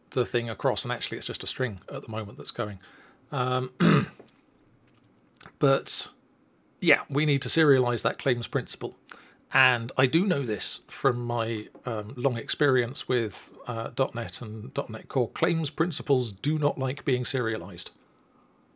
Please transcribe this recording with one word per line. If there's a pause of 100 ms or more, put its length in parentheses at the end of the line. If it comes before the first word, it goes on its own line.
(120)
the
thing
across,
and
actually
it's
just
a
string (100)
at
the
moment
that's
going. (520)
Um,
<clears throat> (1500)
but (720)
yeah,
we
need
to
serialize
that
claims
principal. (560)
And
I
do
know
this
from
my, (180)
um,
long
experience
with, (160)
uh,
dot
net
and
dot
net
Core.
Claims
principals
do
not
like
being
serialized. (840)